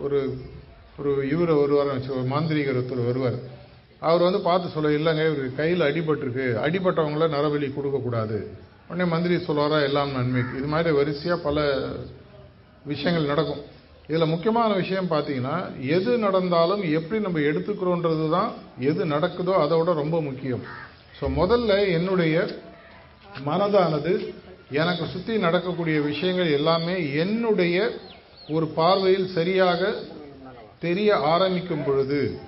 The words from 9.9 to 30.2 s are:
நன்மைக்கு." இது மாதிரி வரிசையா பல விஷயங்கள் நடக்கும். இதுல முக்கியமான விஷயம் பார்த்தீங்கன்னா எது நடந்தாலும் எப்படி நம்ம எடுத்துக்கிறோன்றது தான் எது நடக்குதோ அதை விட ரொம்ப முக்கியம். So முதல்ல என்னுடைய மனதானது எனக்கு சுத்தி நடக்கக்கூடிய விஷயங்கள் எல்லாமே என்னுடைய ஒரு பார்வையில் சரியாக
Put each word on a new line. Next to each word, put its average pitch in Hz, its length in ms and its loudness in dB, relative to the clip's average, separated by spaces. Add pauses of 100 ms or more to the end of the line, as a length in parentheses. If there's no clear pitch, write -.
நன்மைக்கு." 127 460 -2
இது 135 100 -4
மாதிரி 160 280 2
வரிசையா 147 400 0
பல 147 440 0 (1040)
விஷயங்கள் 151 440 -2
நடக்கும். 143 340 -2 (460)
இதுல 160 200 2
முக்கியமான 220 460 2
விஷயம் 185 360 -2
பார்த்தீங்கன்னா 147 680 -2
எது 185 380 2
நடந்தாலும் 185 760 2
எப்படி 165 280 0
நம்ம 180 180 -2
எடுத்துக்கிறோன்றது 170 880 0
தான் 196 220 0 (280)
எது 160 260 0
நடக்குதோ 170 480 0
அதை 165 240 4
விட 165 160 2
ரொம்ப 156 280 0
முக்கியம். 131 380 -4 (600)
So 139 100 -2
முதல்ல 202 580 2
என்னுடைய 175 580 2 (1000)
மனதானது 175 880 0 (380)
எனக்கு 165 340 0
சுத்தி 185 320 -4
நடக்கக்கூடிய 170 640 0
விஷயங்கள் 175 500 0
எல்லாமே 165 600 0
என்னுடைய 190 800 0 (580)
ஒரு 156 180 0
பார்வையில் 185 600 2
சரியாக 185 680 2 (840)